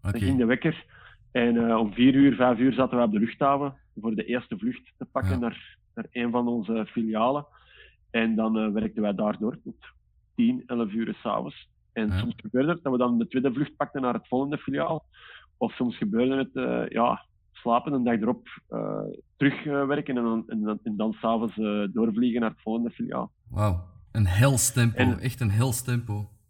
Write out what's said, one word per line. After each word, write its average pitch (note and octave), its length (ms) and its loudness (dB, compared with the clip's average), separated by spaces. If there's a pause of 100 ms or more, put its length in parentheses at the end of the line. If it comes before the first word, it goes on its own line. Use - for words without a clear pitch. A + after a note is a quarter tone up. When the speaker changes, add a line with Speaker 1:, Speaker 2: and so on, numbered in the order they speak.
Speaker 1:
Oké. G#2 100 -2
Speaker 2:
Dan A2 80 -2
ging C3 180 2
de B2 60 4
wekker. C3 400 0 (480)
En, A#2 380 2
eh, A2+ 80 4
om A2 140 0
vier B2 220 6
uur, C#3 200 6
vijf B2 240 4
uur B2+ 140 4
zaten B2 260 0
we A#2+ 60 4
op A2 80 2
de G#2+ 60 0
luchthaven C#3 580 0 (240)
voor A2 140 -4
de G#2+ 100 -4
eerste A#2 340 -6
vlucht A#2 380 -6
te - 80 -14
pakken G2 280 -2
Speaker 1:
Ja. B2+ 60 0
Speaker 2:
naar, - 380 -6 (180)
naar A2+ 160 -10
een A#2+ 200 -4
van A#2+ 180 0
onze A2+ 420 -2
filialen. A#2 560 0 (640)
En A2+ 240 2
dan, A2 240 2
eh, G#2+ 140 0
werkten G#2+ 300 -2
wij G#2 120 0
daar G#2 240 -2
door A2 260 -4
tot - 120 -14 (580)
tien, B2 320 2
elf A#2 260 -2
uur A2 220 -4
's - 120 -16
avonds. A#2 420 -6 (240)
En A2+ 160 -2
Speaker 1:
Ja. F#2 100 0
Speaker 2:
soms A#2 180 -4
gebeurde C3 360 -2
het E3 100 -6
dat C3+ 100 -2
we B2 60 0
dan A#2+ 200 2
de A2+ 100 0
tweede B2+ 240 0
vlucht C#3+ 240 -4
pakten C#3 260 -6
naar B2 120 0
het - 140 -6
volgende C#3 300 -2
filiaal. D#3 460 -4 (520)
Of A2+ 160 -4
soms B2 240 -2
gebeurde A#2 400 2
het, C3+ 200 -4
eh, B2 320 -2
ja, A#2 380 0 (260)
slapen, B2 400 0
een C3 120 0
dag A#2+ 160 4
erop, A2+ 280 -2 (200)
eh, G#2 320 -6 (360)
terug, C#3 300 0
eh, C#3+ 200 0
werken C#3+ 300 -2
en A#2+ 80 0
dan, A2+ 240 0
en A2 140 -4
dan, G#2+ 200 -2
en G#2+ 140 -4
dan G#2+ 160 0
's - 120 -10
avonds, A2+ 340 0
eh, G#2 340 -2
doorvliegen A2+ 480 0
naar A2+ 100 0
het - 120 -20
volgende A2+ 280 -4
filiaal. A#2+ 420 -8 (180)
Speaker 1:
Wauw. G2 340 0 (280)
Een A2 140 2
hels A#2 460 4
tempo, A#2 260 2
Speaker 2:
En B2 220 2
Speaker 1:
echt A#2 200 -4
een A2+ 100 2
hels A#2 320 0
tempo. A2+ 480 -4 (200)